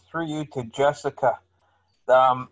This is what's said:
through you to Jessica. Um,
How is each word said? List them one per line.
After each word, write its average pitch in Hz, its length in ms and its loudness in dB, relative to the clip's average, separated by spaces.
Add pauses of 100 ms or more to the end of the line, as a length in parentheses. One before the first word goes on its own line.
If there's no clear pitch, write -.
through 165 180 -6
you 151 180 -6
to 131 180 -10
Jessica. 139 760 -2 (680)
Um, 127 440 4